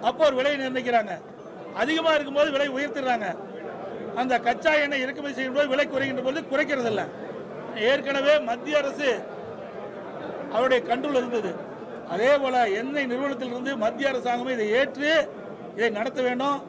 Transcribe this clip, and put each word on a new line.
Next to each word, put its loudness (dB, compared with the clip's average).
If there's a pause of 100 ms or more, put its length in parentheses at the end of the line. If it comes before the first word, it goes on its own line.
அப்போ 2
ஒரு 2
விலையை 2
நிர்ணயிக்கிறாங்க, 0 (720)
அதிகமா 2
இருக்கும்போது 4
விலை 2 (100)
உயர்த்திடுறாங்க. 0 (920)
அந்த 2 (120)
கச்சா 2 (100)
எண்ணெய் 0
இறக்குமதி -6
செய்யும் -2
போது 4
விலை 4
குறைகின்ற 0
போது -2 (100)
குறைக்கிறது 2
இல்ல. 0 (880)
ஏற்கனவே 4 (140)
மத்திய 0
அரசு 0 (1500)
அவருடைய 6 (100)
கண்ட்ரோல் 2
இருந்தது. -2 (640)
அதே 4 (100)
போல 2 (240)
எண்ணெய் -2
நிறுவனத்திலிருந்து -2 (120)
மத்திய 0
அரசாங்கமே 0
இதை 0 (120)
ஏற்று 0 (680)
இதை 4
நடத்த -2
வேண்டும். 0 (100)